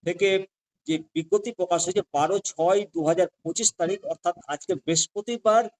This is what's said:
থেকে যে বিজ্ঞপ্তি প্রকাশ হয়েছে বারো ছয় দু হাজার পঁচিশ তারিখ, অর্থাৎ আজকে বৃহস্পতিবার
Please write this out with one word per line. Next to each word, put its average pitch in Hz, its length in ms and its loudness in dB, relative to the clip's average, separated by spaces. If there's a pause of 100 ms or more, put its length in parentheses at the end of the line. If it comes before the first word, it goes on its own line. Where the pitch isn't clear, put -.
থেকে 180 240 0 (560)
যে 160 80 0 (220)
বিজ্ঞপ্তি 202 420 0
প্রকাশ 175 280 0
হয়েছে 185 160 -2 (140)
বারো 160 200 2 (140)
ছয় 185 300 2 (140)
দু 165 140 -2
হাজার 170 200 2 (140)
পঁচিশ 180 260 -2 (120)
তারিখ, 180 180 -2 (140)
অর্থাৎ 175 220 -4 (180)
আজকে 147 200 -6 (120)
বৃহস্পতিবার 220 800 2 (180)